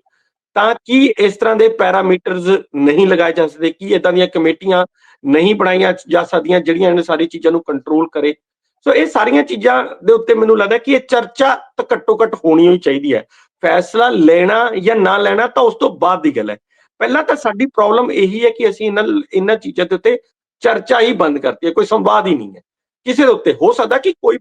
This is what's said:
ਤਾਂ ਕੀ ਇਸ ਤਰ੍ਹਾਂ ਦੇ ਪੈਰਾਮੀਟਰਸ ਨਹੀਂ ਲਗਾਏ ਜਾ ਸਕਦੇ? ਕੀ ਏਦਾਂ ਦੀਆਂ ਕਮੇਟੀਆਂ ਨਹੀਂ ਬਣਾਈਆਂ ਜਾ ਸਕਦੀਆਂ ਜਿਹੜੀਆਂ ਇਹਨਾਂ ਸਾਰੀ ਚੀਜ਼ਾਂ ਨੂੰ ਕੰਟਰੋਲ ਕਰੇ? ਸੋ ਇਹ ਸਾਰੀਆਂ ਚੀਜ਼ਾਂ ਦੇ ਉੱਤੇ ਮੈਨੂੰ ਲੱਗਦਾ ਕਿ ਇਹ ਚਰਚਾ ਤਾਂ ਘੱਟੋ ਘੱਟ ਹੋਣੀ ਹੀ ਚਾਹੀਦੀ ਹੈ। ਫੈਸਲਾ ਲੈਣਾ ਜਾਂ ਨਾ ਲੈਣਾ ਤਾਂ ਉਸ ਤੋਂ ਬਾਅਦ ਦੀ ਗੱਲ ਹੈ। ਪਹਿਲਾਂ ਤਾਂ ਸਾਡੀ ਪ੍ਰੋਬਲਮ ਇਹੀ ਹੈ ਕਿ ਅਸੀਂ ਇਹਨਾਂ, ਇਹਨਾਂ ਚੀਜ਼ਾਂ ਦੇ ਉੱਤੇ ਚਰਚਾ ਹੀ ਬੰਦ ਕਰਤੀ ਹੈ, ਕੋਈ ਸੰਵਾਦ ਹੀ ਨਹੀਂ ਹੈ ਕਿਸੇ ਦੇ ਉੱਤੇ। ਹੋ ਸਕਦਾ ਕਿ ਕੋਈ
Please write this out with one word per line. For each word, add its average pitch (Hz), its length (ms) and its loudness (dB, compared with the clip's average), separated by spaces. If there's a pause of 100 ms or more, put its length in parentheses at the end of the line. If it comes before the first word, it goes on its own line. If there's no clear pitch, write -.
(540)
ਤਾਂ 220 220 0 (100)
ਕੀ 262 340 2
ਇਸ 202 180 0
ਤਰ੍ਹਾਂ 220 180 0
ਦੇ 220 140 4
ਪੈਰਾਮੀਟਰਸ 185 720 -2 (320)
ਨਹੀਂ 147 320 2
ਲਗਾਏ 170 260 2
ਜਾ 165 140 0
ਸਕਦੇ? 156 240 -4
ਕੀ 190 220 -6
ਏਦਾਂ 180 200 0
ਦੀਆਂ 180 140 2
ਕਮੇਟੀਆਂ 180 580 0 (400)
ਨਹੀਂ 160 300 2
ਬਣਾਈਆਂ 185 380 0 (160)
ਜਾ 170 140 2
ਸਕਦੀਆਂ 170 360 -2
ਜਿਹੜੀਆਂ 170 300 0
ਇਹਨਾਂ 175 140 0
ਸਾਰੀ 165 220 -2
ਚੀਜ਼ਾਂ 165 260 -2
ਨੂੰ 165 120 -2
ਕੰਟਰੋਲ 156 480 -4
ਕਰੇ? 147 240 -4 (480)
ਸੋ 285 100 2
ਇਹ 302 120 2
ਸਾਰੀਆਂ 262 380 0
ਚੀਜ਼ਾਂ 247 640 -2
ਦੇ 214 80 4
ਉੱਤੇ 226 200 0
ਮੈਨੂੰ 220 240 2
ਲੱਗਦਾ 208 200 0
ਕਿ 254 140 -4
ਇਹ 262 80 2
ਚਰਚਾ 254 560 -2
ਤਾਂ - 380 -10
ਘੱਟੋ 226 300 -2
ਘੱਟ 220 120 -2
ਹੋਣੀ 165 320 4
ਹੀ 180 100 4
ਚਾਹੀਦੀ 143 360 -2
ਹੈ। 107 120 -2 (360)
ਫੈਸਲਾ 180 480 0
ਲੈਣਾ 196 720 2
ਜਾਂ 208 160 0
ਨਾ 196 220 2
ਲੈਣਾ 202 300 0
ਤਾਂ 254 160 -2
ਉਸ 226 120 0
ਤੋਂ 202 220 -2
ਬਾਅਦ 170 240 -2
ਦੀ 147 160 -2
ਗੱਲ 107 120 -4
ਹੈ। 104 80 -10 (420)
ਪਹਿਲਾਂ 254 240 -2
ਤਾਂ - 120 -2
ਸਾਡੀ 214 300 -4
ਪ੍ਰੋਬਲਮ 226 460 0
ਇਹੀ 208 340 0
ਹੈ 233 40 2
ਕਿ 226 200 0
ਅਸੀਂ 214 180 -4
ਇਹਨਾਂ, 208 160 -2 (300)
ਇਹਨਾਂ 190 220 0
ਚੀਜ਼ਾਂ 180 300 -6
ਦੇ 185 100 -4
ਉੱਤੇ 226 240 0 (400)
ਚਰਚਾ 233 400 0
ਹੀ 240 140 2
ਬੰਦ 156 240 -2
ਕਰਤੀ 135 300 -6
ਹੈ, 165 40 0
ਕੋਈ 202 140 0
ਸੰਵਾਦ 208 420 0
ਹੀ 175 80 0
ਨਹੀਂ 101 200 -10
ਹੈ 90 60 -20 (440)
ਕਿਸੇ 254 180 0
ਦੇ 254 80 6
ਉੱਤੇ। 165 220 0
ਹੋ - 180 2
ਸਕਦਾ 202 260 -2
ਕਿ 359 140 -2
ਕੋਈ - 300 -2